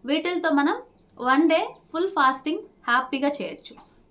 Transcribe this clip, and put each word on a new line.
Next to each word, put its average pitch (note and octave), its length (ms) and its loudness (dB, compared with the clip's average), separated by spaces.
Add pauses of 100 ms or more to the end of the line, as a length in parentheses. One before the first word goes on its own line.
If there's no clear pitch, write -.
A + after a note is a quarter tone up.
వీటిలతో D#4+ 460 -2 (100)
మనం F4 180 2 (400)
వన్ C4 320 4
డే D#4+ 100 4 (300)
ఫుల్ F4 260 -2
ఫాస్టింగ్ D4+ 480 0 (240)
హ్యాపీగా B3+ 480 0
చేయొచ్చు. - 380 -12 (360)